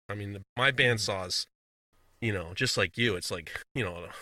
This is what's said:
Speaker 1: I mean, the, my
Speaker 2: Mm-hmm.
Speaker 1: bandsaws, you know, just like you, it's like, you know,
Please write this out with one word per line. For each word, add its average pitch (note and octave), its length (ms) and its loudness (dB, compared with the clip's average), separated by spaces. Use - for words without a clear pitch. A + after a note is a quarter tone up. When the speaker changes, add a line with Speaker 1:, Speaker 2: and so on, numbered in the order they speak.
Speaker 1:
I G2+ 60 -4
mean, G2+ 180 -6
the, G2 80 -10
my C3 160 6
Speaker 2:
Mm-hmm. C3+ 80 2
Speaker 1:
bandsaws, G#2+ 640 2
you A2 140 2
know, F2 200 -4
just B2+ 240 0
like G2 200 2
you, A#2 180 4
it's - 160 -4
like, F2 300 -8
you A#2+ 120 0
know, F2 220 -6